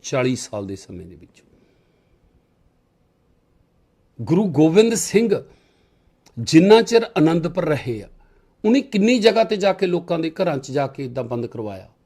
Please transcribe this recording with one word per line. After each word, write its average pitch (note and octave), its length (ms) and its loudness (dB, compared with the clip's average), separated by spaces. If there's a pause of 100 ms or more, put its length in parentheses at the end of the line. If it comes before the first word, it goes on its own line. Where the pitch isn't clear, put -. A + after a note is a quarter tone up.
ਚਾਲੀ B2+ 340 -2
ਸਾਲ G#2 300 -10
ਦੇ F#2+ 100 -10
ਸਮੇਂ F2 300 -18
ਦੇ F2 100 -20
ਵਿੱਚ। - 260 -20 (2750)
ਗੁਰੂ E3+ 220 0
ਗੋਬਿੰਦ E3+ 500 2
ਸਿੰਘ G3+ 480 0 (960)
ਜਿੰਨਾ F#3 440 6
ਚਿਰ A3+ 240 2 (120)
ਅਨੰਦਪੁਰ E3+ 460 0
ਰਹੇ B2 380 -4
ਆ, - 60 -20 (560)
ਉਹਨੇ A#3+ 160 2
ਕਿੰਨੀ A3+ 380 0
ਜਗ੍ਹਾ A3 260 4
ਤੇ A3 120 -4
ਜਾ F#3+ 160 0
ਕੇ F#3+ 140 -4
ਲੋਕਾਂ F3 320 -4
ਦੇ D#3+ 120 -4
ਘਰਾਂ E3 280 -4
'ਚ C3+ 120 -12
ਜਾ C#3 160 -2
ਕੇ C3+ 180 -10
ਏਦਾਂ B2+ 200 -8
ਬੰਦ A#2 220 -6
ਕਰਵਾਇਆ। G#2 420 -12 (180)